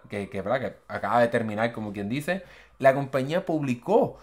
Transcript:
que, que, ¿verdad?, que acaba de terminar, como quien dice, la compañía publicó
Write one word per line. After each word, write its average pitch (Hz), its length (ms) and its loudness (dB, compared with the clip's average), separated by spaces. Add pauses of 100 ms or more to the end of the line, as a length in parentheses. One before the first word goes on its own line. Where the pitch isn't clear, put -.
que, 101 200 -6
que, 98 140 -6
¿verdad?, 117 180 0
que 104 160 -6 (120)
acaba 104 320 2
de 120 80 6
terminar, 113 440 0
como 107 200 -8
quien 101 160 -4
dice, 160 340 -4 (380)
la 135 140 8
compañía 139 520 -2
publicó 156 760 0